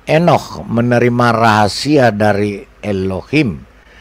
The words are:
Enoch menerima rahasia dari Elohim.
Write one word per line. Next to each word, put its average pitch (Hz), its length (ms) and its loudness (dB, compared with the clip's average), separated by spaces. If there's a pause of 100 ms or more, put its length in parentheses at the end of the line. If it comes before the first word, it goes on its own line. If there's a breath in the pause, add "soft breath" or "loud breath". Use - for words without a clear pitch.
Enoch 151 560 0
menerima 120 600 0 (100)
rahasia 113 760 2
dari 104 540 -2 (160)
Elohim. 95 880 -4 (320 soft breath)